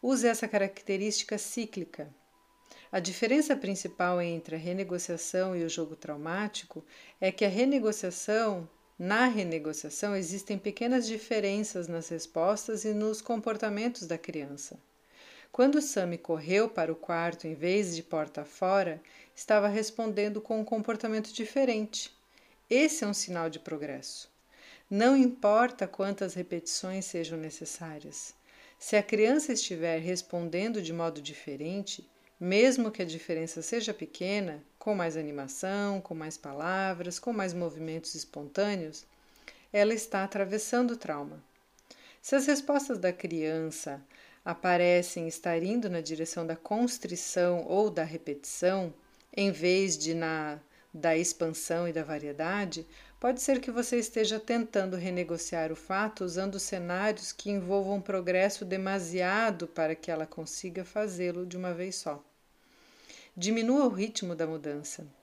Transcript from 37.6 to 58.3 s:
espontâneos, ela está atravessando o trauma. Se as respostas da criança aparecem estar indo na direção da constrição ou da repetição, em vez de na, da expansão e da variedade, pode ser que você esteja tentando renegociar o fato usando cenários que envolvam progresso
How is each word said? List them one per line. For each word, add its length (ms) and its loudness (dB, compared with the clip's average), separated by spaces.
espontâneos, 880 -4
ela 220 6
está 320 0
atravessando 680 2
o 40 -4
trauma. 480 -8
Se 120 0
as 120 4
respostas 520 2
da 140 2
criança 880 -4
aparecem 840 4
estar 340 0
indo 280 0
na 100 -2
direção 460 -4
da 100 -4
constrição 1120 0
ou 220 4
da 120 -2
repetição, 920 -2
em 160 2
vez 460 2
de 160 -2
na, 440 -2
da 220 2
expansão 720 0
e 60 -2
da 100 -2
variedade, 840 -4
pode 220 2
ser 180 4
que 100 -6
você 280 0
esteja 420 0
tentando 560 0
renegociar 720 -2
o 60 -4
fato 480 -2
usando 340 -2
cenários 760 -2
que 180 -8
envolvam 500 0
progresso 640 0